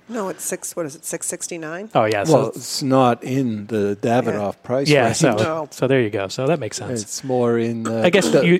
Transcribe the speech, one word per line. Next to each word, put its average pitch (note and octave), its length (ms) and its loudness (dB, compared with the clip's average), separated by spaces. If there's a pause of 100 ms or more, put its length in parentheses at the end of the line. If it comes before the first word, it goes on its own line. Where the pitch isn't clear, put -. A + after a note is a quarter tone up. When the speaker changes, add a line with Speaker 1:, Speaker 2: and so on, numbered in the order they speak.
Speaker 1:
No, G#3+ 200 -6
it's - 140 -12
six, - 320 -8
what F3 100 -6
is C#3+ 100 -10
it, - 100 -18
six - 220 -8
sixty-nine? E3+ 680 -10
Speaker 2:
Oh, A#2+ 120 4
yeah, G#2+ 180 0
Speaker 3:
Well, A#2+ 300 4
Speaker 2:
so - 60 -14
Speaker 3:
it's - 220 -8
not C3 420 2
in A#2+ 440 -2
the G2+ 340 0
Davidoff A#2 540 0
Speaker 2:
Yeah. - 80 -20
Speaker 3:
price C3+ 260 -2
Speaker 2:
Yeah, C#3 180 6
Speaker 3:
range. A2+ 100 -2
Speaker 2:
so, B2+ 180 4
Speaker 1:
No. D#3 340 -2
Speaker 2:
so - 180 -4
there C3 140 4
you A2 80 0
go. G2+ 200 -4
So C3 180 -4
that D#3+ 120 0
makes A2 180 -8
sense. A#2 240 -6
Speaker 3:
It's - 220 -10
more A#2+ 360 0
in A#2 240 -2
the, A2+ 200 -2
Speaker 2:
I F3+ 60 6
guess F3+ 200 4
Speaker 3:
the D#3+ 160 6
Speaker 2:
you, F3 140 6